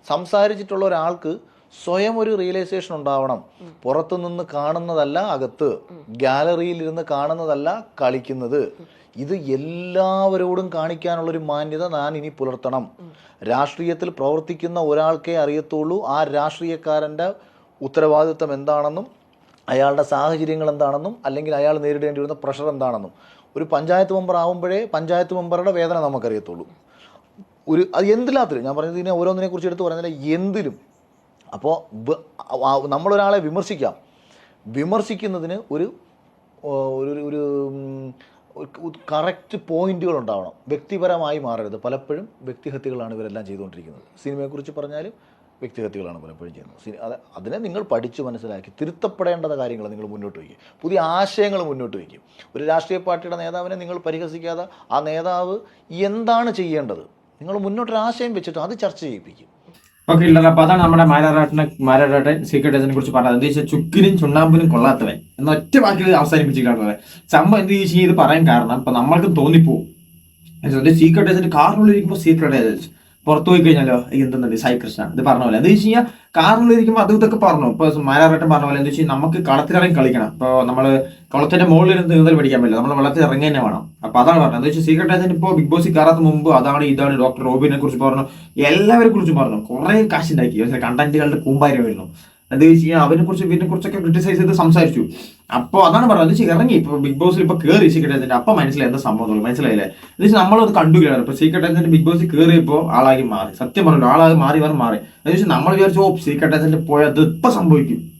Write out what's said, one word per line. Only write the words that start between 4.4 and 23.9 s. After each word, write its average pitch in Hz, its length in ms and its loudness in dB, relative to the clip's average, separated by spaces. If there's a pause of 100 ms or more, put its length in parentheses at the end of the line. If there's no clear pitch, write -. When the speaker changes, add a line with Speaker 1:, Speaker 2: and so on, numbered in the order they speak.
Speaker 1:
കാണുന്നതല്ല 156 680 -4
അകത്ത്, 143 580 -4 (320)
ഗാലറിയിൽ 160 760 -2
ഇരുന്ന് 160 180 -8 (100)
കാണുന്നതല്ല 156 720 -6 (160)
കളിക്കുന്നത്. 127 720 -4 (440)
ഇത് 143 180 -8
എല്ലാവരോടും 180 1400 -4
കാണിക്കാനുള്ളൊരു 165 600 -6
മാന്യത 156 540 -8
ഞാൻ 151 260 -6
ഇനി 147 120 -12
പുലർത്തണം. 131 580 -8 (640)
രാഷ്ട്രീയത്തിൽ 165 600 -4
പ്രവർത്തിക്കുന്ന 160 680 -6
ഒരാൾക്കേ 156 540 -2
അറിയത്തുള്ളൂ 156 720 -6
ആ 143 180 -4
രാഷ്ട്രീയക്കാരൻ്റെ 151 1080 -6 (480)
ഉത്തരവാദിത്വം 156 720 0
എന്താണെന്നും 147 640 -6 (520)
അയാളുടെ 143 340 0
സാഹചര്യങ്ങൾ 156 680 -4
എന്താണെന്നും 147 460 -4 (100)
അല്ലെങ്കിൽ 147 300 -6
അയാൾ 151 240 0
നേരിടേണ്ടി 147 420 -4
വരുന്ന 147 220 -8
പ്രഷർ 139 260 -6
എന്താണെന്നും. 123 420 -6 (440)
ഒരു 147 80 -6
പഞ്ചായത്ത് 170 500 -2